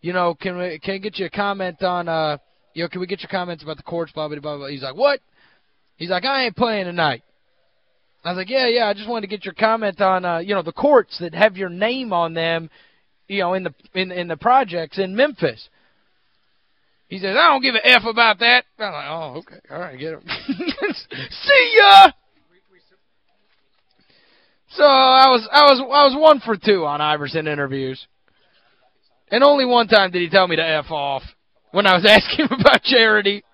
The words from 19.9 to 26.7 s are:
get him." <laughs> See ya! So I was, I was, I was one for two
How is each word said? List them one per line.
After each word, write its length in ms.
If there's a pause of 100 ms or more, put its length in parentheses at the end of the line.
get 140
him." 100
<laughs> 40
See 1500
ya! 340 (2500)
So 120
I 460
was, 220
I 140
was, 160
I 240
was 120
one 220
for 160
two 300